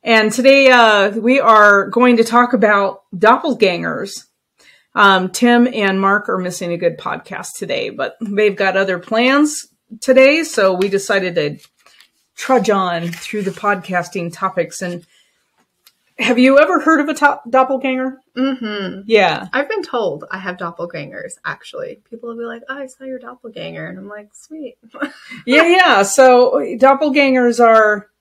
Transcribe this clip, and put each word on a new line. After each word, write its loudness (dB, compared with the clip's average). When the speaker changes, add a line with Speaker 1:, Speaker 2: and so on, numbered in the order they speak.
Speaker 1:
And 2
today, 6
uh, 4
we 0
are 6
going 2
to 4
talk 2
about 0
doppelgangers. -2
Um, 2
Tim 2
and -2
Mark 0
are -4
missing -8
a -4
good -4
podcast -12
today, -6
but -8
they've -2
got -2
other -2
plans 0
today, 4
so 0
we -2
decided -4
to -4
trudge 0
on -2
through -10
the -6
podcasting -6
topics. -6
And -10
have 0
you 6
ever 2
heard 2
of -4
a -6
to-, 0
doppelganger? -2
Speaker 2:
Mm-hmm. -6
Speaker 1:
Yeah. 2
Speaker 2:
I've -4
been -6
told -6
I -10
have -10
doppelgangers, -12
actually. -12
People -16
will -12
be -10
like, -14
"Oh, -12
I -12
saw -20
your -12
doppelganger." -16
And -16
I'm -18
like, -18
"Sweet." -18
<laughs> -14
Speaker 1:
Yeah, 2
yeah. 4
So 4
doppelgangers 2
are 4